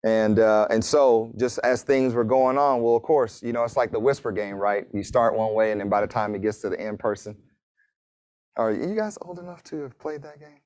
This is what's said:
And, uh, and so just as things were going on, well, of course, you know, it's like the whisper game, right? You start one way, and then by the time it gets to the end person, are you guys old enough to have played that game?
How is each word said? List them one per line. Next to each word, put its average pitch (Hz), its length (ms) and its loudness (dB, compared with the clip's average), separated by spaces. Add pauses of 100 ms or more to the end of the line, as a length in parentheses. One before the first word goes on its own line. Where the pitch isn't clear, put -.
And, 110 340 2
uh, 107 320 6
and 113 140 2
so 117 520 4
just 120 260 -2
as 123 200 2
things 131 320 2
were 120 100 2
going 131 340 2
on, 139 240 2
well, 117 140 4
of 113 60 0
course, 135 400 0
you 117 100 -6
know, 117 120 0
it's 117 120 -4
like 120 160 0
the 113 80 -2
whisper 123 320 0
game, 101 220 -4
right? 101 380 -2
You 101 100 -4
start 117 340 2
one 110 180 0
way, 110 180 2
and 104 80 -2
then 101 80 -6
by 104 120 2
the 104 60 0
time 104 280 -4
it 98 80 -6
gets 107 200 -2
to 107 60 -4
the 92 120 -4
end 104 180 -8
person, 104 380 -6 (1200)
are 110 160 0
you 170 220 -4
guys 214 260 -6
old 175 180 -14
enough 175 260 -18
to 151 180 -12
have 131 160 -16
played 151 240 -12
that 151 180 -20
game? 147 260 -20